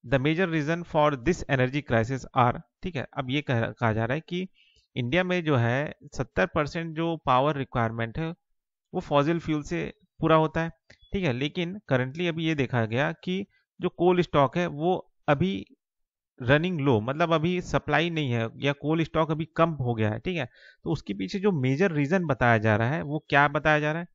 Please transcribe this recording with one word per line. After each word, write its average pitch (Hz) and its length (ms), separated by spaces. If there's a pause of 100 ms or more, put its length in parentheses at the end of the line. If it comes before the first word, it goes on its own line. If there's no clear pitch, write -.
The 131 120
major 160 320
reason 165 320 (120)
for 147 280
this 123 260
energy 131 320 (100)
crisis 120 340 (120)
are, 123 240 (220)
ठीक 180 120
है, 127 120 (100)
अब 131 120
ये 143 120
कह, 123 200
कहा 113 320
जा 113 120
रहा 123 100
है 160 60
कि 180 260 (480)
इंडिया 135 280
में 180 200
जो 151 120
है 120 480
सत्तर 147 420
परसेंट 165 500
जो 165 220
पावर 143 400
रिक्वायरमेंट 113 600
है 160 120 (640)
वो 180 60
फॉसिल 156 400
फ्यूल 151 240
से 170 300 (260)
पूरा 160 160
होता 160 260
है, 165 80 (440)
ठीक 202 100
है। 143 100
लेकिन 151 460 (120)
currently 135 360
अभी 165 180
ये 160 100
देखा 123 300
गया 127 260
कि 185 340 (360)
जो 175 80
कोल 175 320
स्टॉक 147 360
है 175 100
वो 160 460 (140)
अभी 180 380 (760)
रनिंग 151 400
लो, 131 200
मतलब 156 320
अभी 175 280
सप्लाई 151 480
नहीं 151 220
है 117 240
या 135 180
कोल 160 300
स्टॉक 160 280
अभी 156 140
कम 165 240
हो 127 240
गया 110 160
है, 110 100
ठीक 180 180
है। 131 120 (340)
तो 180 80
उसके 180 220
पीछे 190 260
जो 202 120
मेजर 143 400
रीजन 156 340
बताया 123 320
जा 107 180
रहा 113 140
है 165 120
वो 151 280
क्या 143 180
बताया 151 320
जा 151 120
रहा 165 100
है 175 140